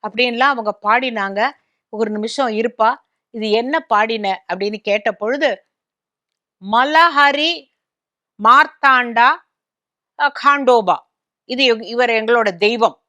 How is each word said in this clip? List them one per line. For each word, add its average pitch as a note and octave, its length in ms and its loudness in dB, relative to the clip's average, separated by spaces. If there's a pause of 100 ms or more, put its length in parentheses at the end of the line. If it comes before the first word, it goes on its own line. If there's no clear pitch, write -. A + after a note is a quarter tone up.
அப்படின்லாம் A#3 300 -2
அவங்க B3 440 -2
பாடினாங்க. A3 640 -2 (400)
"ஒரு G#3+ 220 -4
நிமிஷம் A3 360 -4
இருப்பா, A3+ 480 -2 (340)
இது A3 200 -8
என்ன B3 300 0
பாடின?" G#3+ 760 -2
அப்படின்னு G3 220 -6
கேட்ட G#3 360 -4
பொழுது, B3 540 -4 (1040)
"மலஹரி C#4+ 1000 2 (720)
மார்த்தாண்டா, B3 840 4 (920)
அ, C#4+ 100 0 (120)
காண்டோபா, B3 520 2 (500)
இது B3+ 300 0
எங்-, A3+ 80 -14
இவர் A#3 260 -2
எங்களோட A3 460 0
தெய்வம்" G#3+ 520 0